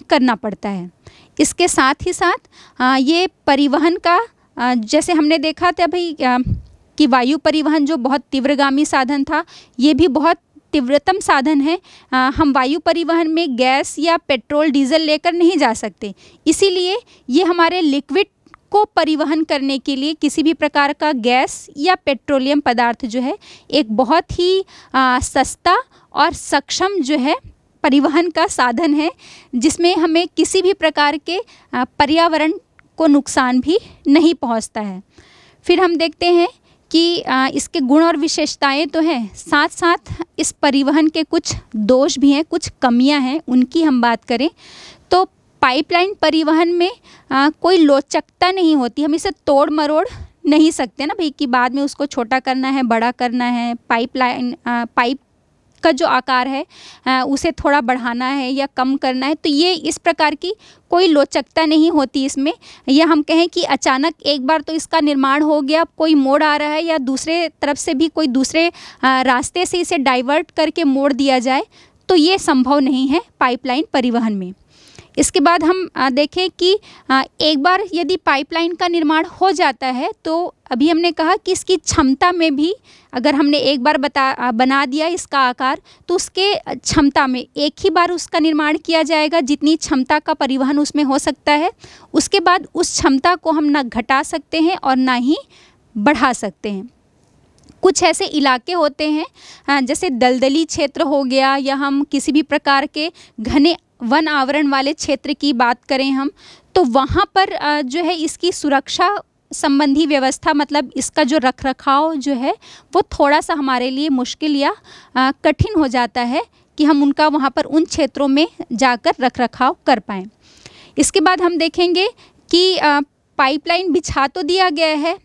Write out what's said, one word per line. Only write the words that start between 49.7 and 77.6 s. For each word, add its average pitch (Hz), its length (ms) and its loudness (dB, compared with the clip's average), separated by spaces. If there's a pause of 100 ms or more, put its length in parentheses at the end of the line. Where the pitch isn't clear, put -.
नहीं 311 260 4
सकते 269 340 -6
ना 359 80 -4
भाई, 339 160 -4
कि 277 180 -6
बाद 247 260 0
में 277 100 -2
उसको 285 220 -4
छोटा 254 340 -4
करना 262 280 -2
है, 269 160 0
बड़ा 226 280 0
करना 247 340 -4
है, 240 300 -4
पाइपलाइन, 247 800 -4 (120)
आ, 240 180 -4
पाइप 247 340 -2 (640)
का 320 80 4
जो - 160 0
आकार 254 400 0
है, 269 180 -6 (420)
आ, 262 160 0
उसे 277 280 -2
थोड़ा 285 300 0
बढ़ाना 240 440 -4
है 262 260 -2
या 269 140 -2
कम 269 320 -2
करना 254 280 -2
है, 311 100 -2
तो 330 140 -4
ये 330 240 2
इस 330 240 -4
प्रकार 311 380 0
की 370 200 -8 (340)
कोई 359 180 4
लोचकता 302 580 0
नहीं 311 260 4
होती 269 340 0
इसमें। 277 280 -4 (360)
या 302 160 6
हम 311 160 2
कहें 330 280 2
कि 349 140 -4
अचानक 277 500 0 (120)
एक 277 220 -2
बार 320 140 2
तो 311 120 -8
इसका 320 260 -2
निर्माण 285 420 0
हो 302 200 2
गया, 302 220 0
कोई 320 320 0
मोड़ 277 280 2
आ 294 120 2
रहा 294 140 -2
है 311 140 -4
या 330 140 -2
दूसरे 311 520 -2 (120)
तरफ 285 160 -2
से - 160 -4
भी 302 140 0
कोई 311 200 -2
दूसरे, 269 440 0 (320)
आ, 262 180 2
रास्ते 262 440 0
से 359 140 -4
इसे 339 180 -2
डाइवर्ट 269 540 -2
करके 320 320 -2
मोड़ 277 300 0
दिया 262 260 2
जाए, 269 260 -2 (440)
तो 370 60 4
ये 349 220 4
संभव 285 420 2
नहीं 262 280 0
है 311 140 0 (180)
पाइपलाइन 262 540 -2
परिवहन 233 400 0
में। 185 200 -8 (640)
इसके 359 220 0
बाद 339 240 2
हम, 370 320 0
आ, 262 140 0
देखें 302 400 -2
कि, 381 300 -2 (300)
आ, 269 140 2 (180)
एक 302 220 0